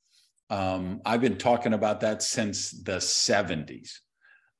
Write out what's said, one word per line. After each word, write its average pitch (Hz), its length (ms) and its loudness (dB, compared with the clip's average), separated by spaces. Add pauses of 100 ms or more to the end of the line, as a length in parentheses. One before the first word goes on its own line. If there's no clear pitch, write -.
(480)
Um, 92 560 -2
I've 117 160 2
been 110 180 2
talking 120 360 4
about 104 260 0
that 107 220 -2
since - 480 -2
the 92 300 -6
seventies. 85 1000 0 (600)